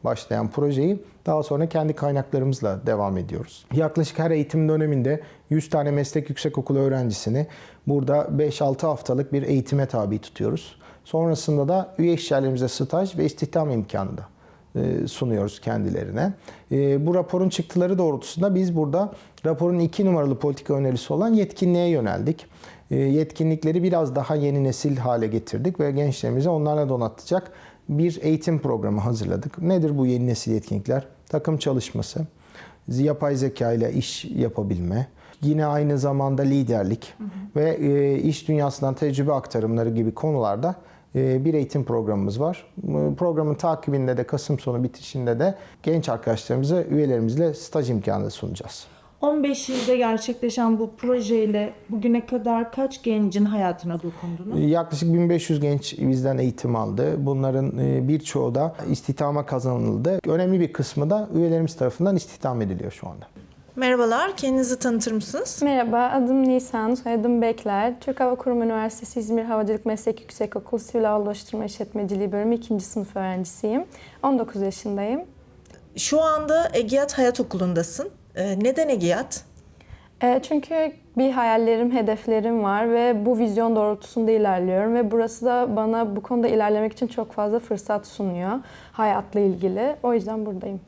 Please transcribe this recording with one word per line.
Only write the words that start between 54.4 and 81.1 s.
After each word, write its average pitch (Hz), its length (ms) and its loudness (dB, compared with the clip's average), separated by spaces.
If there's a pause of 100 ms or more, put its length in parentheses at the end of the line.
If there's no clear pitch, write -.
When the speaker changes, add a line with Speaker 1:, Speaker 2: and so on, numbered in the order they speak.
Speaker 1:
Yaklaşık 165 420 2
bin 170 160 4
beş 165 200 2
yüz 151 100 2
genç 143 400 -2
bizden 131 380 2
eğitim 123 380 0
aldı. 127 500 0
Bunların, 135 540 0
e, 131 280 2
birçoğu 139 480 0
da 160 200 0 (160)
istihdama 143 540 -2
kazanıldı. 123 840 0
Önemli 180 320 2
bir 165 140 0
kısmı 147 360 -2
da 214 260 0
üyelerimiz 165 400 2
tarafından 170 400 0
istihdam 127 460 -4
ediliyor 95 300 -4
şu - 160 -16
anda. - 180 -16 (500)
Speaker 2:
Merhabalar, 254 600 2
kendinizi 262 420 0
tanıtır 233 320 0
mısınız? 269 520 -4
Speaker 3:
Merhaba, 247 500 2
adım 262 340 4
Nisan, 254 480 0
soyadım 233 460 0
Bekler. 226 580 0
Türk 269 200 -6
Hava 254 160 2
Kurumu 240 280 0
Üniversitesi 220 560 -4
İzmir 220 240 0
Havacılık 214 420 -2
Meslek 220 360 -2
Yüksekokulu - 580 -6
Sivil 226 240 -2
Hava 214 200 2
Ulaştırma 208 420 -6
İşletmeciliği 202 680 -4
bölümü 214 240 0
ikinci 220 300 -4
sınıf 202 300 -8
öğrencisiyim. 190 680 -4 (400)
On 262 160 2
dokuz 226 220 -4
yaşındayım. 202 600 -4 (720)
Speaker 2:
Şu 302 260 2
anda 311 520 2
Egiyat 269 440 0
Hayat 247 220 2
Okulu'ndasın. 185 680 -2 (260)
Ee, 190 240 -2
neden 269 300 2
Egiyat? 196 540 -2 (800)
Speaker 3:
Ee, 247 200 4
çünkü 311 480 0 (260)